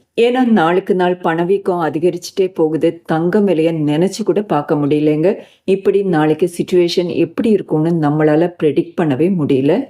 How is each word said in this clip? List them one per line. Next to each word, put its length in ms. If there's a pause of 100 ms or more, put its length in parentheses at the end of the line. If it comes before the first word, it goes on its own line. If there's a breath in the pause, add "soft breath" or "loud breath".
(220)
ஏன்னா, 240
நாளுக்கு 500
நாள் 220
பணவீக்கம் 640
அதிகரிச்சுட்டே 720
போகுது. 520
தங்கம் 380
விலையை 300
நினைச்சு 520
கூட 160
பார்க்க 340
முடியலங்க. 600 (280 loud breath)
இப்படி 400
நாளைக்கு 540
சிச்சுவேஷன் 580
எப்படி 340
இருக்கும்னு 580
நம்மளால 460 (100)
ப்ரெடிக்ட் 380
பண்ணவே 280
முடியல. 600